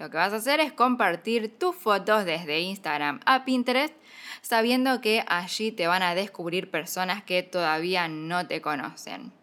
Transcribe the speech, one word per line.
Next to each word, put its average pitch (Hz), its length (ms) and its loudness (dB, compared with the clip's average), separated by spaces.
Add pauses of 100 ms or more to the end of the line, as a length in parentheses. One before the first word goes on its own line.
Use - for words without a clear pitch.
lo 151 100 -12
que 151 60 -6
vas 185 160 2
a 220 40 -4
hacer 262 240 0
es 302 120 0
compartir 220 840 2
tus 359 180 0
fotos 208 480 2
desde 160 360 -2
Instagram 151 680 -2
a 262 180 4
Pinterest, 254 500 0 (460)
sabiendo 240 600 2
que 220 260 2
allí 185 440 -2
te 175 140 0
van 185 160 2
a 175 120 2
descubrir 180 560 -4
personas 180 520 -4
que 180 200 0
todavía 175 680 0
no 160 380 -4
te 160 160 -4
conocen. - 680 -8 (100)